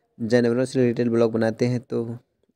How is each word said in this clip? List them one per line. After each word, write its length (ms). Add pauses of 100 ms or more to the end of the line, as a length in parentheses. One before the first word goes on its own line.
(200)
जानवरों 440
से 160
रिलेटेड 280
ब्लॉग 240
बनाते 340
हैं। 140
तो 380 (380)